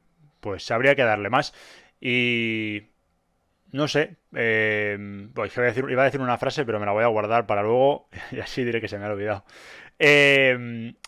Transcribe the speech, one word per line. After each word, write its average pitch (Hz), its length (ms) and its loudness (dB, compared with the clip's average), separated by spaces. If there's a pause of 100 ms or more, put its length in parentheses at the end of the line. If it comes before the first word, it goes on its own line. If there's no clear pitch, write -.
(400)
pues, 95 320 -10
habría 127 240 4
que 135 80 2
darle 104 260 0
más. 135 240 -2 (460)
Y, 117 840 -2 (880)
no 143 160 -2
sé, 156 300 -2 (180)
eh, 104 1000 -2
pues, 104 220 -6
iba 123 100 0
a - 40 4
decir, 127 200 -2
iba 127 120 2
a 139 40 6
decir 135 160 0
una 123 160 0
frase, 135 280 -2
pero 113 140 -2
me 104 60 -4
la 101 60 0
voy 107 120 2
a 120 40 6
guardar 110 400 2
para 104 160 0
luego 131 480 2
<laughs> - 200 -16
y 127 80 -10
así - 240 -6
diré 117 180 -2
que 107 60 -8
se 101 120 -8
me 101 60 -10
ha 104 60 -6
olvidado. 101 320 -6 (560)
Eh, 131 920 4 (140)